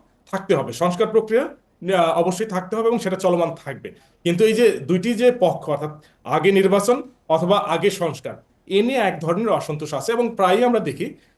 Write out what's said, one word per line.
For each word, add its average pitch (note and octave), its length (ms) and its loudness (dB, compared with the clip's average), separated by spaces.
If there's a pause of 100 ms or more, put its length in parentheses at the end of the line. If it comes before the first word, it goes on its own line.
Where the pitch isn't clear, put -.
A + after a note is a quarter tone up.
(320)
থাকতে F#3+ 240 -2
হবে, B2 180 -4
সংস্কার F3+ 340 0
প্রক্রিয়া, A3 360 0
আহ, E3+ 760 -2
অবশ্যই F3+ 260 0
থাকতে F#3 300 -6
হবে A3+ 120 0
এবং A#3 120 2
সেটা F#3 160 -4
চলমান E3+ 400 0 (100)
থাকবে। A2 280 -12 (300)
কিন্তু F3 200 2
এই A3 100 4
যে A#3+ 180 6
দুইটি F3+ 420 -2
যে A#3+ 260 4
পক্ষ, - 300 0
অর্থাৎ D3+ 340 -6 (200)
আগে D#3 280 2
নির্বাচন G3 520 2 (260)
অথবা F3 280 2
আগে E3+ 320 0
সংস্কার, D3+ 540 -6 (240)
এ G3 140 2
নিয়ে B3+ 180 0
এক F#3 200 0
ধরনের E3+ 300 -2
অসন্তোষ D3+ 440 -4
আছে। C#3 180 -4
এবং A#3 240 -2
প্রায়ই G3 280 2
আমরা A#3+ 160 2
দেখি E3 340 -6 (240)